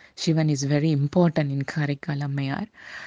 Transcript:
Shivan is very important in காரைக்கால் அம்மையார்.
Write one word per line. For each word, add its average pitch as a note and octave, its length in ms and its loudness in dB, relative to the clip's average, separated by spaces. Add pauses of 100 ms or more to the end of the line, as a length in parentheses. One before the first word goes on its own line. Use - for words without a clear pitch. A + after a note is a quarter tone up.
(140)
Shivan D#3+ 340 2
is C#3+ 180 2
very D3 420 2
important D#3+ 420 2
in C#3 140 -2
காரைக்கால் C#3+ 560 -4
அம்மையார். C#3 480 -4 (400)